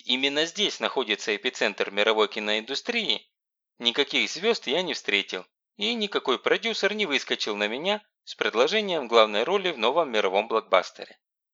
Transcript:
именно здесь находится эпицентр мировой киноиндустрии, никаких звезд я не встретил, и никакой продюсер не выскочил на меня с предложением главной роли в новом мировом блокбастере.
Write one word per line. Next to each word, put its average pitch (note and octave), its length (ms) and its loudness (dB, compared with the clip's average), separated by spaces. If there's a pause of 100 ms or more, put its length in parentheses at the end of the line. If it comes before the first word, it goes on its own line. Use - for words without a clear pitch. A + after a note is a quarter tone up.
именно C#3 400 0
здесь E3 340 -4
находится G#2+ 560 -2
эпицентр G#2+ 540 -2
мировой G#2 380 2
киноиндустрии, B2 1000 -4 (520)
никаких A#2 500 0
звезд G3+ 380 -2
я D3 140 0
не E3 120 -4
встретил, F#2+ 520 -2 (320)
и G#3+ 160 -4
никакой E3+ 460 0
продюсер G3 540 0
не G#3+ 120 -2
выскочил B2 500 -2
на G#2 120 0
меня E3+ 360 -2 (200)
с - 120 -16
предложением F3+ 720 0
главной G#2+ 360 6
роли F#3 280 0
в C#3+ 60 -8
новом C3+ 340 2
мировом G2+ 360 2
блокбастере. G2+ 720 0 (360)